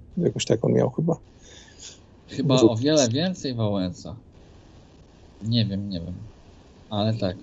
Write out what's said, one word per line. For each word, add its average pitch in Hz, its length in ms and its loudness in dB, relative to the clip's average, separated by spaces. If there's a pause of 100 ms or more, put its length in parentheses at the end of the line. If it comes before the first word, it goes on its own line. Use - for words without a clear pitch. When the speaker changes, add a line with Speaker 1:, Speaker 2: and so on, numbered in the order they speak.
(180)
Speaker 1:
jakoś 135 280 0
tak 117 200 2
on 120 80 2
miał 123 160 4
chyba. 160 280 -2 (1080)
Speaker 2:
Chyba 131 280 0
Speaker 1:
Może 123 140 6
Speaker 2:
o 110 60 2
wiele 135 340 4
więcej 151 460 -2
Wałęsa. 98 600 -2 (1300)
Nie 113 220 2
wiem, 98 240 -4
nie 92 100 -6
wiem. 85 140 -8 (760)
Ale 110 240 0
tak 98 300 -2